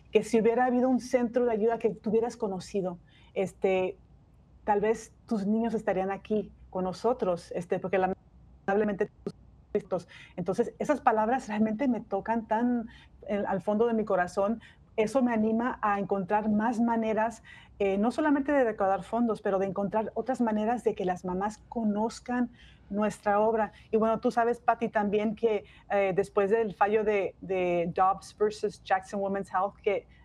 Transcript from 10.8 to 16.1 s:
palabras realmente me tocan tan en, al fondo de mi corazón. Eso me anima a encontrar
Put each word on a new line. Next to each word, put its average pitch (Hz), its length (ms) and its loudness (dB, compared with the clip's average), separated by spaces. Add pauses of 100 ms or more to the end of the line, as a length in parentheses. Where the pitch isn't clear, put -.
palabras 226 480 2
realmente 214 400 0
me 226 120 0
tocan 220 460 -4
tan 240 400 0 (400)
en, 208 180 -2
al 190 160 -2
fondo 208 280 0
de 233 60 0
mi 214 100 0
corazón. 196 560 0 (360)
Eso 220 240 2
me 247 120 2
anima 220 500 0
a 202 160 0
encontrar 202 500 0